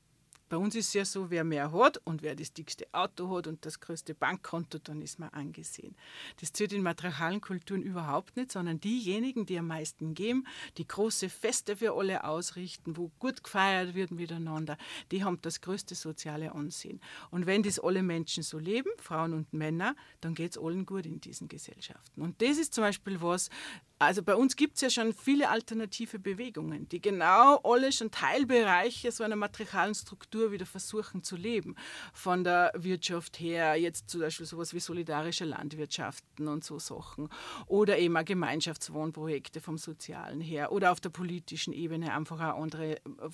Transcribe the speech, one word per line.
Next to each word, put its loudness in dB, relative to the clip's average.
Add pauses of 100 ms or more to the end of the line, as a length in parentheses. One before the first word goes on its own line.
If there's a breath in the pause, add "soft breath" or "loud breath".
(500)
Bei -2
uns 2
ist 0
es -2
ja 2
so, -4
wer 2
mehr 0
hat 6
und -4
wer -4
das -10
dickste -12
Auto -2
hat -4
und -8
das -12
größte -10
Bankkonto, -2
dann -10
ist -12
man -10
angesehen. -12 (460 loud breath)
Das -6
zählt -2
in 0
matriarchalen -2
Kulturen -6
überhaupt -4
nicht, -4
sondern -2
diejenigen, -2
die -2
am -4
meisten -6
geben, 0 (320 loud breath)
die -6
große 0
Feste -2
für 0
alle 0
ausrichten, -6
wo -6
gut -4
gefeiert 2
wird -2
miteinander, -4 (360 loud breath)
die 0
haben 0
das -4
größte -6
soziale -6
Ansehen. -8 (300 loud breath)
Und -2
wenn 4
das 2
alle 2
Menschen 0
so -6
leben, -2
Frauen -2
und -4
Männer, 0 (240 loud breath)
dann -4
geht's -4
allen -4
gut -6
in -8
diesen -12
Gesellschaften. -12
Und -2
das 4
ist 0
zum 2
Beispiel -2
was, 0 (500 loud breath)
also 6
bei 6
uns 6
gibt's 0
ja 4
schon 2
viele 4
alternative -2
Bewegungen, -6
die -6
genau 10
alle 6
schon 0
Teilbereiche 4
so -2
einer 0
matriarchalen 0
Struktur -2
wieder -4
versuchen -6
zu -8
leben. -2 (380 loud breath)
Von 2
der 8
Wirtschaft -2
her, 4
jetzt 0
zum -4
Beispiel -2
sowas -8
wie -2
solidarische -2
Landwirtschaften -6
und -4
so -10
Sachen. -10 (380 loud breath)
Oder 6
eben 6
auch 4
Gemeinschaftswohnprojekte -2
vom -8
Sozialen -10
her. -4
Oder 4
auf -4
der -6
politischen -6
Ebene -4
einfach -4
auch -2
andere -4 (320)